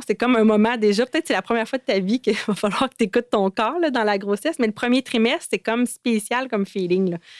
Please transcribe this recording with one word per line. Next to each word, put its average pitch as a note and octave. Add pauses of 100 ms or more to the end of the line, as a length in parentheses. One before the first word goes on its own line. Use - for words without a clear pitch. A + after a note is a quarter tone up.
c'est G#3+
comme B3
un A3
moment G#3+
déjà, G#3+
peut-être D#4+
c'est -
la F#3+
première A3+
fois C4
de -
ta G3+
vie G3+
qu'il -
<laughs> -
va G#3+
falloir G#3+
que -
t'écoutes A#3
ton G3
corps, A#3
là, D#4+
dans B3
la G#3
grossesse, G3+
mais A#3
le G#3
premier B3
trimestre, B3
c'est G3+
comme A#3
spécial A#3+
comme G3+
feeling, F#3
là. E3+ (220)